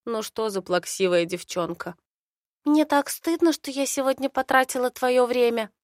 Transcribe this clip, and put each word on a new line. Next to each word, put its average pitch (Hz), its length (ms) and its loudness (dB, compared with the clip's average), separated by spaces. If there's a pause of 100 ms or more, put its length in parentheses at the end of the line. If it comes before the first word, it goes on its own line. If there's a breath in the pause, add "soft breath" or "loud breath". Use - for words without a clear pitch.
Ну 226 180 -6
что 220 280 -6
за 190 120 -4
плаксивая 175 640 0
девчонка? 175 720 -8 (680)
«Мне 302 180 4
так 285 260 0
стыдно, 330 420 0
что - 180 -8
я 269 160 -2
сегодня 269 420 -2
потратила 262 600 0
твое 254 360 2
время». 233 440 0 (140)